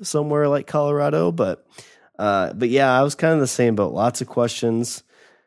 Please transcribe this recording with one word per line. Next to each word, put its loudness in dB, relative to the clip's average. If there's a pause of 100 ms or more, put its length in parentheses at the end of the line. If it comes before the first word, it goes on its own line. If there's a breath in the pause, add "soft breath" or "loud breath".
somewhere -2
like -2
Colorado. 0
But, -2 (540 loud breath)
uh, 0
but -2
yeah, 4
I 4
was -2
kinda 2
the 2
same 2
boat. 0
Lots -2
of -6
questions. -2 (440 soft breath)